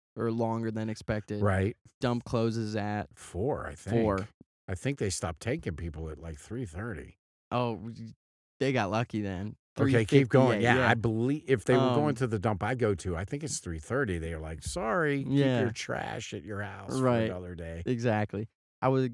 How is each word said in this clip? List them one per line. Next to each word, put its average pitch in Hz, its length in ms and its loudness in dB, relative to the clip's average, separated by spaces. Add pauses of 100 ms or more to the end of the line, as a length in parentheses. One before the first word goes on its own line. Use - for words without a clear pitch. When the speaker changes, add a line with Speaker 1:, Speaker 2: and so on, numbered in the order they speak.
(160)
Speaker 1:
or 113 160 -2
longer 113 400 -2
than 110 180 -4
expected. 107 520 -6
Speaker 2:
Right. 98 340 2 (240)
Speaker 1:
Dump 120 240 0
closes 113 520 0
at 104 420 -4
Speaker 2:
four, 101 500 -6
I 73 80 -12
think. 113 280 0
Speaker 1:
four. 98 260 0 (380)
Speaker 2:
I 98 80 -4
think 139 220 -4
they 107 140 0
stopped 85 300 -4
taking 120 340 -4
people 80 340 -8
at, 78 100 -12
like, 82 180 -10
three 120 280 -8
thirty. - 520 -10 (340)
Speaker 1:
Oh, 120 220 0
y-, 110 400 -10 (460)
they 131 120 2
got 113 200 2
lucky 110 300 0
then. 98 340 -4 (240)
Speaker 2:
Okay, 117 260 6
keep 139 240 6
going. 131 180 8
Speaker 1:
Three 123 120 4
fifty-eight, 104 40 2
Speaker 2:
Yeah, 120 140 4
Speaker 1:
yeah. 123 120 6
Speaker 2:
I 113 40 6
believe 117 540 0
if 127 180 2
they 131 100 6
were 127 200 6
going 147 140 4
Speaker 1:
Um, 135 60 0
Speaker 2:
to 127 120 0
the 110 120 0
dump 104 240 0
I 117 120 0
go 110 200 2
to, 90 220 -4
I 92 80 -4
think 143 180 -6
it's - 160 -6
three 82 200 -8
thirty. 101 400 -2
They're 80 200 -6
like, 78 240 -8
"Sorry, 170 600 0
keep 135 100 -2
Speaker 1:
Yeah. 135 280 4
Speaker 2:
your 110 100 0
trash 113 640 -8
at 98 100 -10
your 101 180 -8
house 98 380 -6
Speaker 1:
Right. 120 280 4
Speaker 2:
for - 60 -4
another 90 220 -10
day." 82 300 -8
Speaker 1:
Exactly. 110 640 0 (340)
I 127 80 2
was 131 240 2